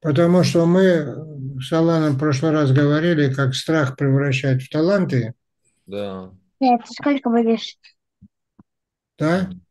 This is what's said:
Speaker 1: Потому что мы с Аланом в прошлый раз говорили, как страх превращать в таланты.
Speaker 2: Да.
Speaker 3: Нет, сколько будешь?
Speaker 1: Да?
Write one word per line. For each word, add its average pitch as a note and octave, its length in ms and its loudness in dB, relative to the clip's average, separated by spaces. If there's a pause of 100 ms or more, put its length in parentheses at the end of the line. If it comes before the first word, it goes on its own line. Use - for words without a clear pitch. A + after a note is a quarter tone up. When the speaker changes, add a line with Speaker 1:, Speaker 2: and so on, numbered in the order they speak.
Speaker 1:
Потому E3+ 420 2
что E3 220 2
мы E3+ 500 2 (460)
с - 100 -8
Аланом D#3+ 440 2
в - 20 -4
прошлый D3+ 340 0
раз D3+ 200 2
говорили, D3 600 2
как C3+ 220 -2
страх D3+ 420 -2
превращать C3+ 640 0
в - 60 -16
таланты. D#3+ 640 0 (540)
Speaker 2:
Да. F#2+ 440 -10 (300)
Speaker 3:
Нет, B3 260 2
сколько C#4 440 -4
будешь? A3+ 480 0 (1400)
Speaker 1:
Да? F3 320 -2 (200)